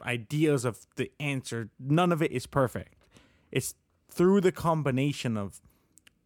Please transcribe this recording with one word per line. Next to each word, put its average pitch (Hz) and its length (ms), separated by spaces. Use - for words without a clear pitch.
ideas 127 640
of 117 220
the - 220
answer. 120 600
None 165 340
of 151 100
it 147 100
is 131 140
perfect. 123 480
It's - 240
through 190 320
the 180 100
combination 143 840
of 101 240